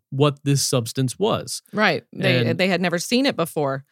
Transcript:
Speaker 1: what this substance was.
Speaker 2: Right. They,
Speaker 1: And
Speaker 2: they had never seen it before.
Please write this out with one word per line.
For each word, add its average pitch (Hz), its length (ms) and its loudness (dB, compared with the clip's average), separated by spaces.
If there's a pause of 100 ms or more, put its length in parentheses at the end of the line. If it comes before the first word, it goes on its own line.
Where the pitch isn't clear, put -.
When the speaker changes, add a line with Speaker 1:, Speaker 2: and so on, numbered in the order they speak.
(100)
Speaker 1:
what 143 340 0
this 143 180 2
substance 127 560 -2
was. 202 440 -2 (100)
Speaker 2:
Right. 196 400 0
They, 170 340 2
Speaker 1:
And 165 120 -2
Speaker 2:
they 185 100 2
had 175 140 2
never 175 160 0
seen 247 280 0
it - 100 -2
before. 139 560 -2